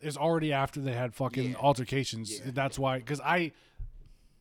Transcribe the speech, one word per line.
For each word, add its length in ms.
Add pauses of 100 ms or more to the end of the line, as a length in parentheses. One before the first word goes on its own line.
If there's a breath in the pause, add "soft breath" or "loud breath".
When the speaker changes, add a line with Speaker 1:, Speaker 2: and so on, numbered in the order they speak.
Speaker 1:
it's 160
already 380
after 260
they 140
had 200
fucking 360
Speaker 2:
Yeah. 80
Speaker 1:
altercations. 720
Speaker 2:
Yeah. 200
Speaker 1:
That's 260
why, 220
'cause 200
I, 320 (880 soft breath)